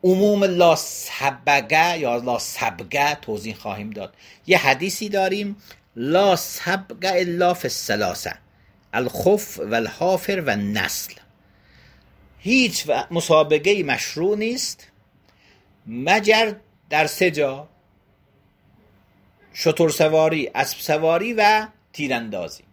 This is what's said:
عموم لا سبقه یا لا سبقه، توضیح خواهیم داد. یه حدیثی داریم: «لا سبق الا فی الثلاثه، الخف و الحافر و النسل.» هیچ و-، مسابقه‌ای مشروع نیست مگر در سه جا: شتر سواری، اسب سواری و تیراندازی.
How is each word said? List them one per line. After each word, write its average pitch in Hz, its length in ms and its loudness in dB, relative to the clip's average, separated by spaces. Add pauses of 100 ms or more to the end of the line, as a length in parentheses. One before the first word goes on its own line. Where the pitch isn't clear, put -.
عموم 196 400 4
لا 175 320 4
سبقه 143 1200 0
یا 123 180 0
لا 120 220 -2
سبقه، 127 760 -4
توضیح 107 400 -8
خواهیم 104 360 -10
داد. 101 240 -14 (320)
یه 180 120 6
حدیثی 160 500 0
داریم: 202 480 -2 (400)
«لا 170 400 4
سبق - 680 -6
الا 180 500 2
فی - 140 -6
الثلاثه، - 720 -4 (540)
الخف 180 680 -2
و 104 160 -4
الحافر 180 680 -2
و 143 100 -2
النسل.» 101 640 -4 (1200)
هیچ 240 500 0
و-، 127 220 0
مسابقه‌ای 165 720 2
مشروع 160 540 -2
نیست 226 500 -6 (1000)
مگر 208 720 2 (340)
در 151 160 2
سه 180 240 0
جا: 147 380 -2 (1800)
شتر 165 360 2
سواری، 156 680 4
اسب 135 240 -2
سواری 165 540 0
و 214 360 4 (240)
تیراندازی. 117 680 -6 (100)